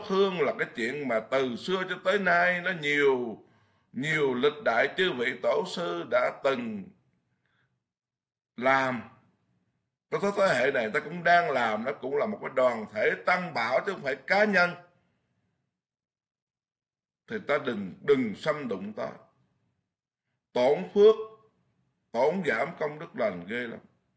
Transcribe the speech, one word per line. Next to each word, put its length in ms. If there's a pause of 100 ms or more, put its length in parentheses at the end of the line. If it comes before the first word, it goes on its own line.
hương 340
là 180
cái 160
chuyện 320
mà 120
từ 360
xưa 340
cho 140
tới 160
nay 420
nó 100 (100)
nhiều, 640 (500)
nhiều 400
lịch 320
đại 220 (100)
chư 160
vị 300
tổ 200 (120)
sư 360
đã 200 (120)
từng 400 (1700)
làm. 440 (1080)
Có 280
thế 220
hệ 120
này 220
ta 60
cũng 240
đang 280
làm, 340
nó 60
cũng 260
là 80
một 160
cái 140
đoàn 380
thể 180 (140)
tăng 280
bảo 320
chứ 60
không 120
phải 120
cá 280
nhân. 280 (2500)
Thì 80 (120)
ta 100
đừng, 440
đừng 340
xâm 320
đụng 260
ta. 140 (1500)
Tổn 300 (100)
phước, 220 (960)
tổn 340
giảm 240 (100)
công 200
đức 160
lành 320
ghê 120
lắm. 200 (360)